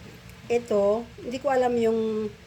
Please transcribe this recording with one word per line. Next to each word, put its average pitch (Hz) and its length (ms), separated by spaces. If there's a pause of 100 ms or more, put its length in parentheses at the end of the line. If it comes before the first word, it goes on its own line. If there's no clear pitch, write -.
(520)
Ito, 220 560 (160)
hindi 254 160
ko 285 80
alam 254 320
yung 220 480 (200)